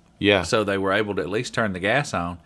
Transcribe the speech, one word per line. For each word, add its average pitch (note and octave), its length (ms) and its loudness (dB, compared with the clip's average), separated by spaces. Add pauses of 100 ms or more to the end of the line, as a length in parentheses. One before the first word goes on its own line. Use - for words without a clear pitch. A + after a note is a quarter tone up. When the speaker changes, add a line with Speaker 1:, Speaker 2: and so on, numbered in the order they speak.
(180)
Speaker 1:
Yeah. G2 240 4
Speaker 2:
So G#2+ 220 0
they G2 140 0
were F#2+ 140 0
able G2+ 240 0
to F#2+ 60 -2
at D#2 60 -6
least A2 260 -4
turn A2 200 -2
the F#2 40 -8
gas A2+ 360 0
on. F2 320 -4